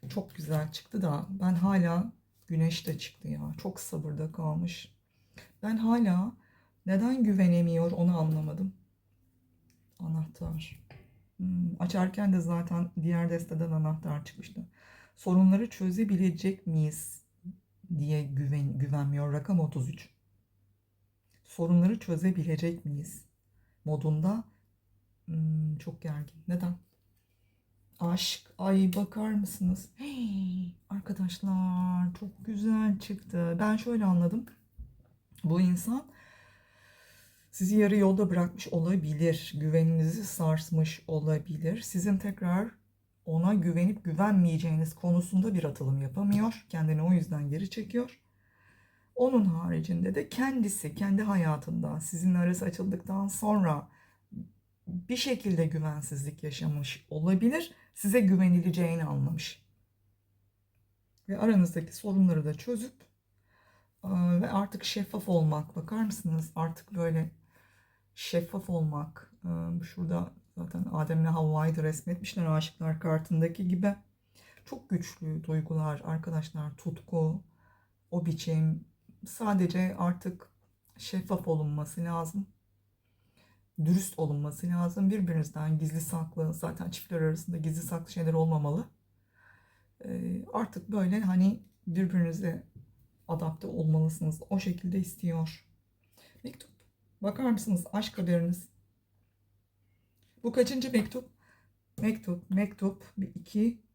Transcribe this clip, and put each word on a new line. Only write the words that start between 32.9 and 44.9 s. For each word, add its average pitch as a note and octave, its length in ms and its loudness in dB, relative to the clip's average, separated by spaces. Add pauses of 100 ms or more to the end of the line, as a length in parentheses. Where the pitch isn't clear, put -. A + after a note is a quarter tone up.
çıktı. E3+ 600 -4
Ben G#3+ 180 4
şöyle A3+ 280 0
anladım. F3+ 420 4 (1000)
Bu E3+ 160 4
insan F#3 460 2 (1400)
sizi F#3+ 260 0
yarı G#3 200 6
yolda G3 340 6
bırakmış F3 380 0
olabilir. E3 920 0
Güveninizi D#3+ 640 2
sarsmış D#3+ 840 0
olabilir. D#3 720 -2
Sizin F#3+ 380 0
tekrar G3 500 -2 (580)
ona E3+ 280 2
güvenip F3+ 500 2
güvenmeyeceğiniz E3 920 2